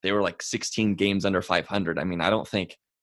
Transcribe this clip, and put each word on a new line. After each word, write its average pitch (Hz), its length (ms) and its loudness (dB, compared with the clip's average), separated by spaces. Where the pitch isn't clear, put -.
they 98 120 0
were, 104 80 2
like, 90 200 -2
sixteen 107 540 0
games 98 300 2
under 95 160 2
five 87 260 0
hundred. 85 320 -2
I 80 60 -2
mean, 87 160 -4
I 85 80 2
don't 110 180 0
think, 92 300 -4